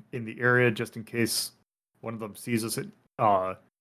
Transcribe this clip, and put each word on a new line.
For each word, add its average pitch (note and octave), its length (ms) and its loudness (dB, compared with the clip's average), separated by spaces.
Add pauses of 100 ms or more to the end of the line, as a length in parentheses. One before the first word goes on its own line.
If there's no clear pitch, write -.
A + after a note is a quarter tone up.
(140)
in A#2+ 120 -8
the A2 160 -12
area, B2 300 6
just A2+ 240 -6
in A2+ 80 -10
case - 480 -2 (500)
one A2+ 140 -8
of A2 40 -10
them G#2 160 -10
sees A2+ 300 -2
us. A2 120 -6
It, - 100 -8 (320)
uh, G2 340 2 (280)